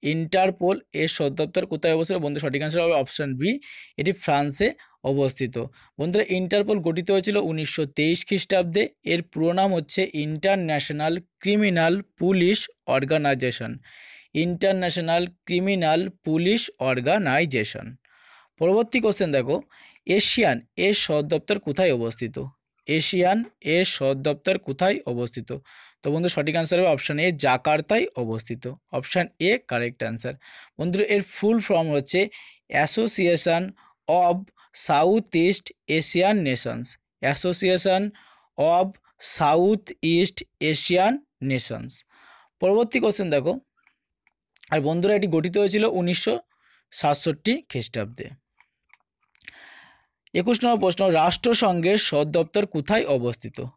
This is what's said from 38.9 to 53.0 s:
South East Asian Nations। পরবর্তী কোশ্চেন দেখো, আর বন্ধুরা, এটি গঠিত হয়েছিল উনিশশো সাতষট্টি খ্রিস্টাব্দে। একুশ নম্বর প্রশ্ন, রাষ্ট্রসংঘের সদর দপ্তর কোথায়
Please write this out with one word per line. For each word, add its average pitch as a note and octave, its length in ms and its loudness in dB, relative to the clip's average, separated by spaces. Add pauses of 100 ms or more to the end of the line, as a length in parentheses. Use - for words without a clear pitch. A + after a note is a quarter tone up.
South F3 480 2 (160)
East E3+ 360 2 (220)
Asian F3+ 540 2 (300)
Nations। B2 480 -4 (680)
পরবর্তী A3 400 2
কোশ্চেন G#3 300 0
দেখো, D3+ 280 0 (1120)
আর D3+ 100 2
বন্ধুরা, E3+ 340 2
এটি G3+ 120 0
গঠিত F3 320 0
হয়েছিল G#3 260 2
উনিশশো F#3 540 0 (520)
সাতষট্টি D#3+ 800 0
খ্রিস্টাব্দে। A#2+ 580 -6 (2000)
একুশ A3 300 2
নম্বর A#3+ 160 2
প্রশ্ন, F#3+ 300 2
রাষ্ট্রসংঘের F3+ 880 2
সদর D3+ 320 0
দপ্তর E3+ 360 0
কোথায় F#3+ 380 -2